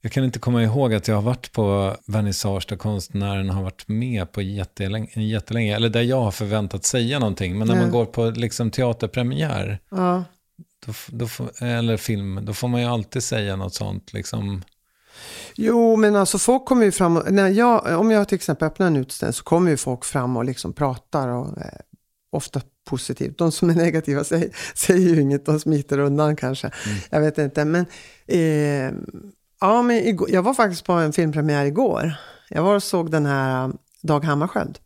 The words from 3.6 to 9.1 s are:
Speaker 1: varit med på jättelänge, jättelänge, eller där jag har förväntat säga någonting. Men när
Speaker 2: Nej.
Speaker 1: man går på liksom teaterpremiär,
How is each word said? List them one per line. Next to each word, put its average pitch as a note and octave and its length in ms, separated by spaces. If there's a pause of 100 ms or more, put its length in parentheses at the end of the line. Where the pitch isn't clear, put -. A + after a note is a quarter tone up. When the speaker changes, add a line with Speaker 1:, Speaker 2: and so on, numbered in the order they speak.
Speaker 1:
varit - 240
med A2 440
på G#2 100
jättelänge, G2+ 800
jättelänge, G#2+ 540
eller A2+ 140
där A#2 120
jag B2 200
har G#2 100
förväntat G2+ 540
säga B2+ 340
någonting. G2 380
Men A2 100
när A#2 80
Speaker 2:
Nej. A#2 80
Speaker 1:
man A#2 80
går A#2+ 140
på A#2 240
liksom A2+ 420
teaterpremiär, A#2+ 1080 (120)